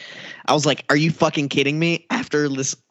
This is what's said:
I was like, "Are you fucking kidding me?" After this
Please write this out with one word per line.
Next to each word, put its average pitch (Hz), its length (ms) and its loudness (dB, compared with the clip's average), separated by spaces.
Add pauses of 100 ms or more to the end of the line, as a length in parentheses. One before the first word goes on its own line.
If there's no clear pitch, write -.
(460)
I 156 60 2
was 151 140 2
like, 139 240 0
"Are 143 60 4
you 156 140 4
fucking 156 380 0
kidding 143 300 0
me?" 165 320 0
After 151 380 0
this 131 280 -4 (140)